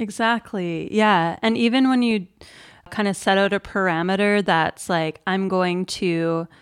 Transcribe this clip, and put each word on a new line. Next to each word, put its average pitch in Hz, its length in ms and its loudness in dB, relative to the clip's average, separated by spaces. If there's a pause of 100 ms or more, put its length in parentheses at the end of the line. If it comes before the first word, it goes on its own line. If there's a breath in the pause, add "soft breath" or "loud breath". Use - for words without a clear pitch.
Exactly. 208 920 -4
Yeah. 196 500 2
And 226 140 0
even 240 320 2
when 254 140 2
you 220 240 0 (640 loud breath)
kinda 202 240 -2
set 190 240 2
out 196 140 2
a 202 80 -2
parameter 190 840 0
that's 165 440 0
like, 160 400 -2
"I'm 190 200 0
going 185 380 0
to, 165 640 -2 (140)